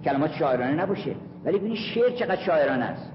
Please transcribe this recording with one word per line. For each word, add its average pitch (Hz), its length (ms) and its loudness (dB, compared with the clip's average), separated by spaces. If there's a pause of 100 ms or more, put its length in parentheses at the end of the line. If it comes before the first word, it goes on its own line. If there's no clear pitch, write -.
کلمات 147 280 2
شاعرانه 135 520 2
نباشه، 170 320 -2 (300)
ولی 175 120 2
ببینید 208 200 -2
شعر 233 320 2
چقدر 190 320 -2
شاعرانه 139 440 2
است. 82 300 -8